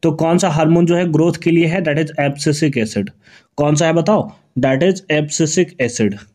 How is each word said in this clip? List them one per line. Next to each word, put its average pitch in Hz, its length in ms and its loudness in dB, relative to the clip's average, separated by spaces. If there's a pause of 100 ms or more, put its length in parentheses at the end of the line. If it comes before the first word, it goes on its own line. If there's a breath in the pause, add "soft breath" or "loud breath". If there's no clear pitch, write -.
तो 165 120 0
कौन 165 240 2
सा 190 120 0
हार्मोन 165 360 2
जो 175 100 2
है 175 160 0
ग्रोथ 165 300 0
के 170 80 0
लिए 170 160 2
है? 180 180 -2
That 151 140 0
is 151 220 -4
abscisic 143 640 -2
acid। 101 260 -6 (480 soft breath)
कौन 147 160 2
सा 160 120 0
है 160 80 2
बताओ? 165 360 0 (300 loud breath)
That 135 240 0
is 190 180 0 (100)
abscisic 151 680 -2
acid 110 360 -2 (160)